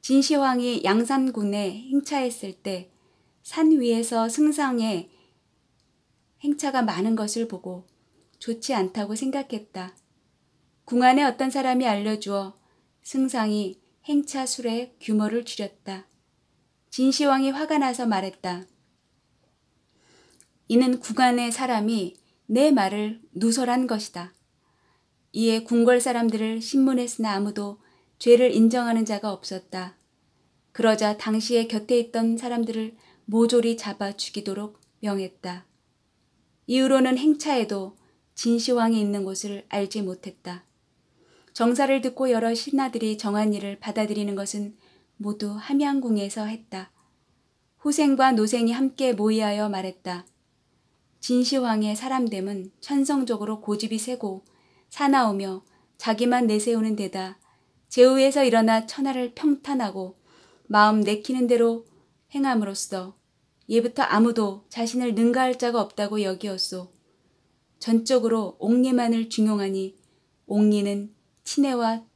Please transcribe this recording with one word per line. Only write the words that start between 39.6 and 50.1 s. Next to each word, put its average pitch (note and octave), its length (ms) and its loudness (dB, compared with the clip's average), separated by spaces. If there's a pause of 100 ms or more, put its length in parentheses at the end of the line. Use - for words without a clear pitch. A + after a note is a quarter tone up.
알지 G3+ 340 -4
못했다. F3+ 600 -12 (880)
정사를 C4 500 2
듣고 B3+ 300 -2
여러 A3+ 240 0
신하들이 A3+ 600 -2
정한 G#3+ 360 0
일을 G3+ 260 -8
받아들이는 G#3 560 -4
것은 G3+ 420 -8 (400)
모두 G#3 420 -6
함양궁에서 A#3+ 840 -2
했다. G#3 460 -12 (880)
후생과 C#4 520 4
노생이 A3+ 400 2
함께 C4 400 0
모의하여 G#3+ 560 0
말했다. F#3 580 -8 (920)